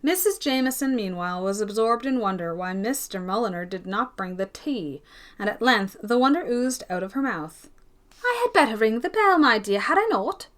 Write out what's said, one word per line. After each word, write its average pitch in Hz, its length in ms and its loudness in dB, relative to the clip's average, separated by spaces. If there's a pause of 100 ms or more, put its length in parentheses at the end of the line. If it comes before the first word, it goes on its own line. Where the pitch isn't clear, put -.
Missus 370 360 0
Jameson, 262 580 0
meanwhile, 180 480 -4
was 196 160 -2
absorbed 220 460 0
in 262 140 0
wonder 185 340 -2
why 180 200 -6
Mister 202 460 -4
Mulliner 185 460 -2
did 180 220 -10
not 226 280 -4
bring 185 200 -8
the 185 100 -4
tea, 185 560 -6 (380)
and 208 100 -2
at - 120 -6
length 220 420 2
the 240 160 0
wonder 277 260 4
oozed 247 440 -2
out 180 120 -4
of 190 120 -8
her 269 80 -4
mouth. 175 480 -6 (540)
I 480 200 0
had 466 100 0
better 269 240 4
ring 220 240 2
the 349 80 -2
bell, 381 300 4
my 269 180 6
dear, 202 220 0
had 294 180 2
I 415 80 4
not? 320 420 -2 (100)